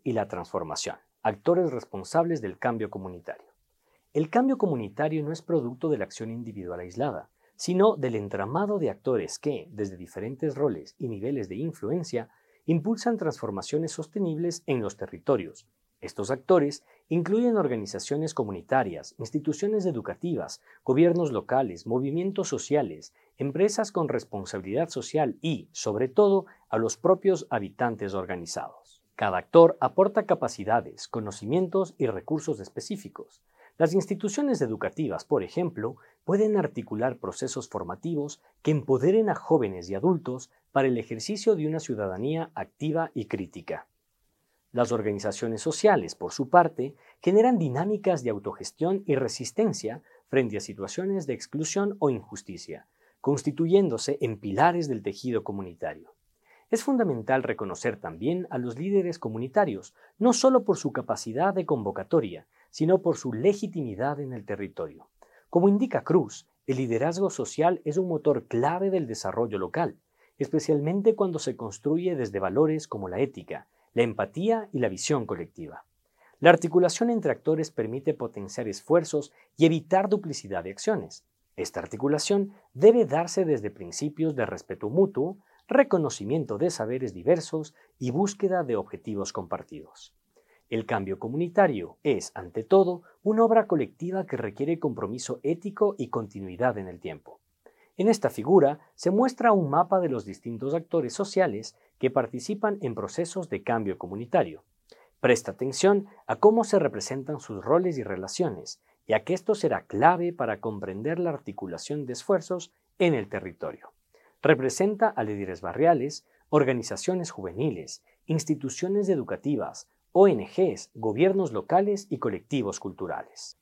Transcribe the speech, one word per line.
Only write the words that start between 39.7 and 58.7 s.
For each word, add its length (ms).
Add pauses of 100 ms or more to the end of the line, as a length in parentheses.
y 60
adultos 560 (220)
para 160
el 100
ejercicio 580
de 100
una 140
ciudadanía 720
activa 600
y 120
crítica. 600 (840)
Las 200
organizaciones 680
sociales, 520
por 180
su 180
parte, 440 (280)
generan 360
dinámicas 640
de 60
autogestión 800
y 80
resistencia 880 (260)
frente 300
a 20
situaciones 640
de 60
exclusión 680
o 120
injusticia, 760 (360)
constituyéndose 1000
en 180
pilares 500
del 140
tejido 420
comunitario. 680 (560)
Es 140
fundamental 640
reconocer 520
también 540
a 80
los 180